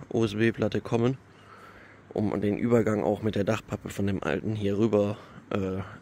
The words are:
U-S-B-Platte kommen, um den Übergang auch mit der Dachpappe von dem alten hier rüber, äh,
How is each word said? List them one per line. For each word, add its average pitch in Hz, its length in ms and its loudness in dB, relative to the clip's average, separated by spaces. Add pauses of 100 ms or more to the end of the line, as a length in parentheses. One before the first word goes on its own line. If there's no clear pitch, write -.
(140)
U-S-B-Platte 107 680 2
kommen, 120 360 0 (960)
um 98 280 0
den 104 160 0
Übergang 107 440 2
auch 98 200 0
mit 107 140 0
der 98 100 0
Dachpappe 104 420 -4
von 98 200 -2
dem 98 140 -2
alten 90 340 -2
hier 101 220 0
rüber, 104 380 2 (340)
äh, 95 320 -2 (200)